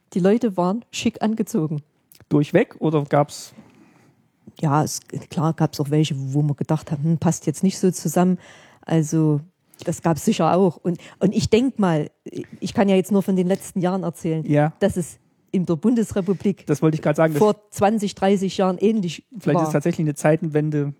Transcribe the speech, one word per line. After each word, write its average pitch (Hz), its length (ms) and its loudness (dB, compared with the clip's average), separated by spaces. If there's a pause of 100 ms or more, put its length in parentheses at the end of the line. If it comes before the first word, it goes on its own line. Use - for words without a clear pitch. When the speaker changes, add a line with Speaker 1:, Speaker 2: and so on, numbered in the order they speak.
(140)
Speaker 1:
die 196 60 0
Leute 202 380 2
waren 185 340 -2
schick - 300 -4
angezogen. 190 600 -2 (480)
Speaker 2:
Durchweg 151 500 2
oder 156 260 0
gab's? - 480 -2 (1080)
Speaker 1:
Ja, 151 240 2
es, - 160 -6 (300)
klar 160 240 -2
gab's - 260 -2
auch 143 100 -4
welche, 151 260 0 (180)
wo 147 80 2
man 147 140 0
gedacht - 360 -4
hat, 147 100 -6
„Hm, 165 160 0
passt - 300 -2
jetzt - 160 -4
nicht 190 160 0
so 185 120 2
zusammen.“ 180 460 0 (440)
Also 156 580 0 (460)
das 175 160 -6
gab's 160 240 -2
sicher 170 300 2
auch. 185 220 2
Und, 175 220 -6 (200)
und - 140 2
ich - 160 -2
denk 240 300 2
mal, 165 300 0 (500)
ich - 140 -8
kann 202 160 2
ja 196 60 4
jetzt 185 160 0
nur 196 120 2
von 190 120 -2
den 180 120 0
letzten 196 340 -4
Jahren 180 220 -2
erzählen, 160 420 -4
Speaker 2:
Ja. 147 340 2
Speaker 1:
dass 196 180 0
es - 220 -8 (320)
in 180 140 0
der 175 100 0
Bundesrepublik 202 920 -2
Speaker 2:
Das 151 160 -2
wollte 156 140 2
ich 156 60 -6
grad 151 140 0
sagen, 160 180 2
das 147 60 0
Speaker 1:
vor 208 300 2
zwanzig, 208 460 0
dreißig 196 420 0
Jahren 190 220 0
ähnlich 202 460 0 (120)
Speaker 2:
vielleicht 165 220 0
Speaker 1:
war. 160 80 0
Speaker 2:
ist 156 60 -2
tatsächlich 170 320 0
eine 147 100 -2
Zeitenwende 151 840 0